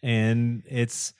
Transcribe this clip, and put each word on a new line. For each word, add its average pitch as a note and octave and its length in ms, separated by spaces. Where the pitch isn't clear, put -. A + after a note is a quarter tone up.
And A#2 640
it's - 540